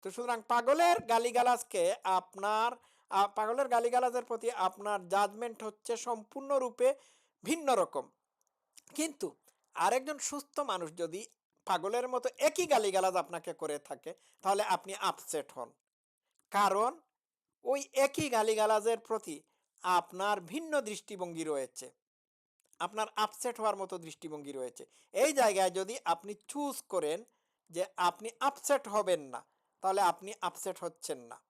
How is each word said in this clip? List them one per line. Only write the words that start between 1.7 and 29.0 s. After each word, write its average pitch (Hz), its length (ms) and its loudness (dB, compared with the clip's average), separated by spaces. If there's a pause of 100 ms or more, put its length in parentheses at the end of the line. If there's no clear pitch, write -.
আপনার, 202 680 0 (380)
আ, 196 180 2
পাগলের 226 400 0
গালিগালাজের 240 560 2
প্রতি 233 260 -4
আপনার 202 580 -2
জাজমেন্ট 208 540 0
হচ্ছে 220 340 -6
সম্পূর্ণরূপে 254 1000 0 (500)
ভিন্ন 277 300 2
রকম। 151 360 0 (840)
কিন্তু 294 420 -4 (380)
আরেকজন 262 440 2
সুস্থ 285 420 -8
মানুষ 185 360 -4
যদি 175 300 -6 (380)
পাগলের 202 440 -2
মতো 254 200 -2 (100)
একই 302 280 0
গালিগালাজ 190 500 2
আপনাকে 165 380 -6
করে 147 240 -6
থাকে, 151 360 -14 (280)
তাহলে 202 200 2
আপনি 190 320 -2
আপসেট 190 580 -4
হন, 123 200 -12 (800)
কারণ 208 500 2 (640)
ওই 277 280 -2
একই 277 360 2
গালিগালাজের 220 680 2
প্রতি 202 440 -6 (400)
আপনার 185 580 2
ভিন্ন 294 400 -4
দৃষ্টিভঙ্গি 185 640 -8
রয়েছে, 135 480 -4 (840)
আপনার 208 280 -4 (100)
আপসেট 220 420 -2
হওয়ার 214 180 0
মতো 185 220 -6
দৃষ্টিভঙ্গি 151 540 -12
রয়েছে। 127 340 -10 (260)
এই 285 200 2
জায়গায় 202 380 4
যদি 190 340 -6
আপনি 185 300 -2
চুজ 277 480 -8
করেন 180 420 -2 (460)
যে 175 160 -4 (100)
আপনি 180 340 0 (100)
আপসেট 269 480 0
হবেন 185 320 0